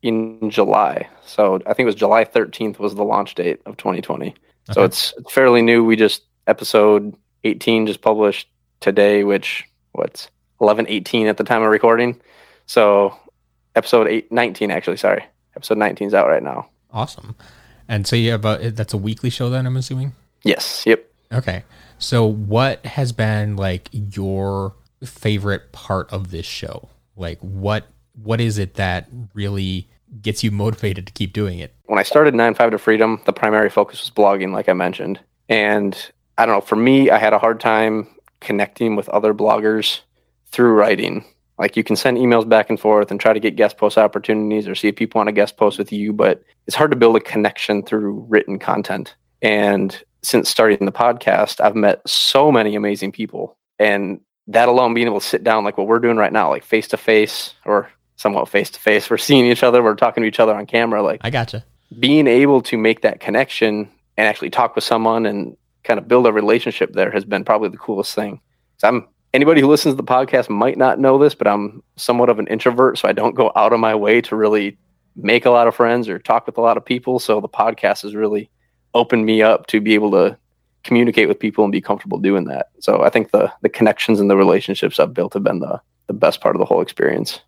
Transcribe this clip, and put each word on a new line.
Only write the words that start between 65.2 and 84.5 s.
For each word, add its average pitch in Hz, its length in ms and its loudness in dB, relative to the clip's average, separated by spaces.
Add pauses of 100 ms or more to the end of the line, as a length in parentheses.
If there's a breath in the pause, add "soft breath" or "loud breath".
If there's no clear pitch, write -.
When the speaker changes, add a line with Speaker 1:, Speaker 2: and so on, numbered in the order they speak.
Speaker 1:
and 101 320 -6 (260)
kind 107 160 -2
of - 80 -18
build 123 200 4
a 110 60 2
relationship 107 600 0
there 95 180 0
has 101 140 -4
been 101 200 -4
probably 107 240 0
the - 80 -18
coolest 101 360 -6
thing. 104 280 -8 (360)
So 101 120 2
I'm, 117 180 -4 (260)
anybody 143 280 4
who 135 60 6
listens 147 260 4
to 131 40 -4
the 131 60 -6
podcast 127 460 0
might 110 280 0
not 127 220 2
know 135 180 4
this, 143 180 4
but - 120 0
I'm 104 360 -4 (120)
somewhat 120 340 0
of 110 100 2
an 101 80 -4
introvert, 123 500 0
so - 100 -2
I - 60 2
don't 107 220 2
go 113 200 2
out 107 160 4
of 117 80 2
my 110 160 2
way 107 260 2
to 113 140 -6
really 107 420 0 (380)
make 117 300 0
a 127 60 6
lot 120 160 6
of 113 80 0
friends 117 340 0
or 92 100 -6
talk - 260 -2
with - 120 -10
a 117 40 -2
lot 117 160 2
of - 80 -8
people. 127 340 -2
So 107 200 0
the 104 100 -8
podcast 104 540 -2
has 104 120 -12
really 107 340 -4 (440)
opened 117 320 0
me 110 160 2
up 110 260 2
to 107 140 0
be 107 120 2
able 107 180 2
to 98 260 2 (460)
communicate 117 440 2
with - 120 0
people 107 240 -2
and 98 80 0
be 95 100 -2
comfortable 98 360 -6
doing 98 280 0
that. 67 240 -8 (100)
So - 240 2
I - 60 6
think - 220 -2
the, 104 200 2 (100)
the 107 80 2
connections 107 500 0
and 101 100 2
the 98 80 4
relationships 98 640 0